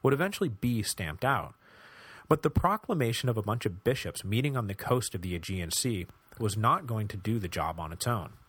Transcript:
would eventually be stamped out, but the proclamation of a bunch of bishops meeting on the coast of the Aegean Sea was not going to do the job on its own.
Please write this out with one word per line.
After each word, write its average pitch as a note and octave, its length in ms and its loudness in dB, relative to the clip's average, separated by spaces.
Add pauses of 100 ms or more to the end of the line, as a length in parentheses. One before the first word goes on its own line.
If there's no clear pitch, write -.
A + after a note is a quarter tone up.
would C3+ 100 6
eventually F3+ 360 0
be A#2 340 0
stamped - 420 -4
out, A#2+ 300 0 (720)
but D#3 140 4
the D#3 80 2
proclamation D3+ 800 2
of A2 80 2
a G#2+ 40 0
bunch G#2 220 0
of F#2 200 -2
bishops - 400 0
meeting B2 300 0
on A#2+ 120 -2
the G2 80 -4
coast - 400 0
of F2 80 -4
the F2+ 120 -2
Aegean F2 360 -4
Sea G2+ 360 0 (320)
was G#2 200 0
not C#3+ 280 4
going A2 220 -2
to - 80 -6
do G#2 220 -2
the F#2+ 100 -4
job E2 320 -2
on D#2+ 120 -6
its - 140 -6
own. A2+ 260 -2 (160)